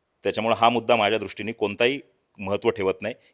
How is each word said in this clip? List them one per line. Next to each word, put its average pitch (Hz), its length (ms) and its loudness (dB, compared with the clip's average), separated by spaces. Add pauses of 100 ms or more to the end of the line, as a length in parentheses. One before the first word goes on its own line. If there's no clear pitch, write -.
(240)
त्याच्यामुळे 107 320 0
हा 117 140 4
मुद्दा 117 260 2
माझ्या 107 240 2
दृष्टीने 101 320 -8
कोणताही 117 480 -2 (400)
महत्त्व 101 300 -2
ठेवत 95 320 0
नाही 107 140 -8 (180)